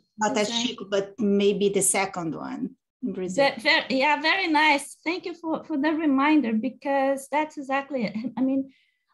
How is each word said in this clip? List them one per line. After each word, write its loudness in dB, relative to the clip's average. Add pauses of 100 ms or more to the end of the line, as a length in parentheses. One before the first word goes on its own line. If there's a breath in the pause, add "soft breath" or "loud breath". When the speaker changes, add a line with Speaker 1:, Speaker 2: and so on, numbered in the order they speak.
(180)
Speaker 1:
not 0
as -2
Speaker 2:
that's 0
right. -2
Speaker 1:
Chico, -8
but -2
maybe 4
the 0
second -2
one -8 (320)
in -4
Brazil. 0
Speaker 2:
Ve-, -14
ve-, 0
yeah, 2
very 0
nice. 2
Thank -4
you -10
for, -6
for -4
the 2
reminder, 2
because -2
that's -2
exactly -4
it. -6 (200)
I -2
mean, 0 (420 soft breath)